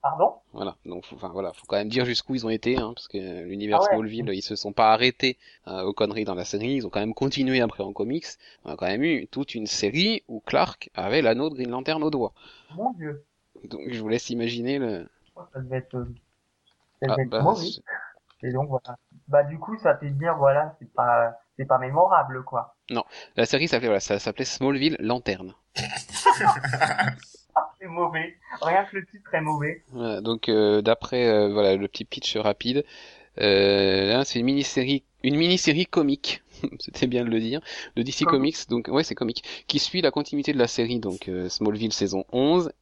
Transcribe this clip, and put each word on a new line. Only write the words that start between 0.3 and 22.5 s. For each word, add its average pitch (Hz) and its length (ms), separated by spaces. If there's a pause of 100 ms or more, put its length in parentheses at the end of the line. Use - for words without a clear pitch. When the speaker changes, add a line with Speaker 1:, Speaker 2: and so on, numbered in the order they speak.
Speaker 2:
Voilà, 98 220 (100)
donc 90 180
faut, - 120
enfin, 95 140
voilà, 90 240
faut - 140
quand 101 100
même 107 120
dire 123 160
jusqu'où 123 300
ils 120 100
ont 110 60
été, 117 260
hein, 117 160
parce - 140
que - 100 (260)
l'univers 104 380
Speaker 1:
Ah 202 40
ouais. 202 100
Speaker 2:
Smallville, 110 340
ils 98 140
se 107 120
sont 101 160
pas 110 220
arrêtés, 123 460 (280)
euh, 95 140
aux 98 120
conneries 107 320
dans 98 100
la 87 100
série, 113 300
ils 123 100
ont 90 60
quand 104 80
même 110 160
continué 131 440
après 117 240
en 98 80
comics. 120 360 (380)
On - 80
a - 40
quand 92 80
même 101 160
eu 156 240
toute - 300
une 110 100
série 160 600
où 113 140
Clark - 520
avait 104 300
l'anneau 123 260
de 151 60
Green 127 160
Lantern 147 320
au 151 80
doigt. 123 220 (420)
Speaker 1:
Mon 220 180
Dieu. 151 320 (380)
Speaker 2:
Donc - 260
je 120 100
vous 107 100
laisse 117 200
imaginer 117 480
le 107 320 (260)
Speaker 1:
Oh, 180 60 (100)
ça 131 80
devait 127 180
être, 131 180
euh, 123 100 (960)
ça 135 60
devait 123 100
Speaker 2:
Ah, 135 60
Speaker 1:
être 123 80
Speaker 2:
bah, 110 100
Speaker 1:
mauvais. 165 240
Speaker 2:
c'est - 840
Speaker 1:
Et 123 60
donc 143 160
voilà. 123 280 (300)
Bah 143 160
du 151 160
coup, - 180
ça 147 200
fait 147 120
dire, 151 280
voilà, 147 420
c'est 117 140
pas, 120 400 (240)
c'est 135 80
pas 135 120
mémorable, 139 680
quoi. 120 300 (140)